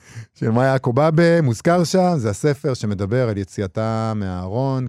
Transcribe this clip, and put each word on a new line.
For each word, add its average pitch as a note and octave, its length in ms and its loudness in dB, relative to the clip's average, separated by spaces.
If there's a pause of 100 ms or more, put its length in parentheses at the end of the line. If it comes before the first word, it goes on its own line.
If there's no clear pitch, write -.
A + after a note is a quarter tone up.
(360)
של A2+ 140 -2
מאיה C3 300 2
קובאבה, E3 640 2
מוזכר E3 420 2
שם, F3+ 340 2
זה A2 120 -2
הספר C#3 440 -2
שמדבר G#2+ 560 -2
על G2+ 80 -2
יציאתה A2 800 -4
מהארון G#2+ 720 -4